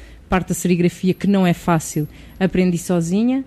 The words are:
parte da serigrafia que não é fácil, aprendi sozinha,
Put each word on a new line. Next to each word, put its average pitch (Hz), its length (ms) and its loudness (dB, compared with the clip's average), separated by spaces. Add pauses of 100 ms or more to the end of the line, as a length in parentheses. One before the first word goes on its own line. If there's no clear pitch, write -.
(280)
parte 180 200 0
da 180 60 -2
serigrafia 175 600 0
que - 140 -2
não 190 180 4
é 175 80 4
fácil, 160 540 -2 (320)
aprendi 185 360 2
sozinha, 202 720 -2